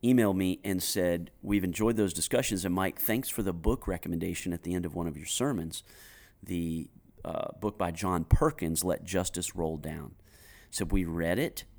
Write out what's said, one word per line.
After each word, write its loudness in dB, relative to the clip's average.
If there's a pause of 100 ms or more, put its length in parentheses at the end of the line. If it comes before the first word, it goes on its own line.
emailed 6
me 2
and 0
said, 0 (100)
"We've 2
enjoyed 2
those 2
discussions, 0
and 2
Mike, 0
thanks 0
for -4
the 0
book 0
recommendation -2
at -6
the -2
end 0
of -6
one -2
of -4
your -12
sermons, -4 (600)
the, -4 (360)
uh, -6
book -4
by 0
John 0
Perkins, 4
Let 0
Justice -2
Roll -2
Down." -10 (540)
So -4
we 2
read 0
it -4 (140)